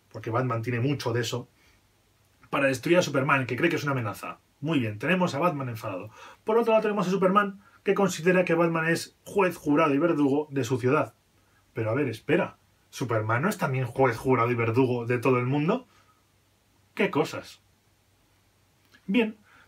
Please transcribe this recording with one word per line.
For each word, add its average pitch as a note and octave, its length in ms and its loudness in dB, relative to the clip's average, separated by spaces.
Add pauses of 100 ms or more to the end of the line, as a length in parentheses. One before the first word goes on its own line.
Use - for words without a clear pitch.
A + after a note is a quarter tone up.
(120)
porque A2+ 180 -10
Batman A#2 320 -2
tiene A#2+ 180 -4
mucho B2+ 340 -2
de A#2+ 80 0
eso, A#2+ 280 -6 (1000)
para C#3+ 180 0
destruir C3+ 320 2
a - 20 2
Superman, C#3 440 0
que B2 100 -4
cree D3+ 140 0
que D3+ 80 -2
es C3 60 -4
una C#3+ 100 -2
amenaza. G2+ 460 -8 (200)
Muy D3+ 200 0
bien, G#2+ 200 -4
tenemos E3+ 360 0
a C#3 40 -4
Batman D3 300 -2
enfadado. G#2+ 420 -10 (320)
Por A3 140 2
otro A3+ 160 2
lado A3 100 6
tenemos G#3 240 0
a F3+ 40 0
Superman, G3 500 2 (220)
que G3 100 2
considera F#3 500 2
que E3+ 120 2
Batman E3 340 0
es - 340 -4
juez, F#3 320 0
jurado D3 380 2
y C#3 40 2
verdugo D3 540 0
de C#3 120 -2
su B2 160 -2
ciudad. B2 340 0 (600)
Pero A2 180 -4
a - 20 0
ver, C3+ 160 -2
espera, - 480 -2 (320)
¿Superman A2+ 540 -2
no G3 60 2
es G#3 80 -4
también C3 280 -2
juez, A#2+ 320 2
jurado B2 340 2
y A#2+ 40 2
verdugo A#2 500 2
de B2 140 0
todo B2+ 180 2
el B2 80 0
mundo? D3+ 420 0 (1080)
¡Qué G3+ 160 0
cosas! - 500 -4 (1400)
Bien, A3 320 0 (300)